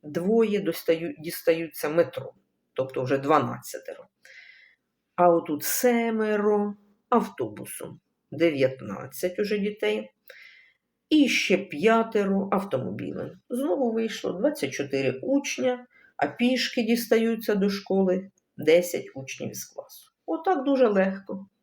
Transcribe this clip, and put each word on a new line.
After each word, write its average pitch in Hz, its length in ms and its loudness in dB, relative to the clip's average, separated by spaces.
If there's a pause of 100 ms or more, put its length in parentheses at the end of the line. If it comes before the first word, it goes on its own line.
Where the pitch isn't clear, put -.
Двоє 202 560 0
достаю-, 165 600 -2
дістаються 165 680 -2
метро, 156 440 -2 (400)
тобто 131 300 -4
вже 135 140 0
дванадцятеро. 135 880 -2 (1080)
А 175 140 6
отут 165 340 2
семеро 214 1120 0 (340)
автобусом, - 880 -2 (320)
дев'ятнадцять 139 1080 -2
уже 208 180 -2
дітей. 208 520 -4 (1000)
І 294 180 6
ще - 300 2
п'ятеро 196 920 2
автомобілем. 101 880 -4 (100)
Знову 269 420 0
вийшло 220 420 -4
двадцять 220 400 -2
чотири 135 460 -2
учня, 254 680 -2 (300)
а - 100 0
пішки 240 560 0
дістаються 226 720 2
до 196 140 2
школи 190 640 0 (260)
десять 165 480 2 (100)
учнів - 360 -10
із - 140 -12
класу. - 460 -20 (140)
Отак 320 380 0
дуже 262 240 4
легко. 196 640 0 (140)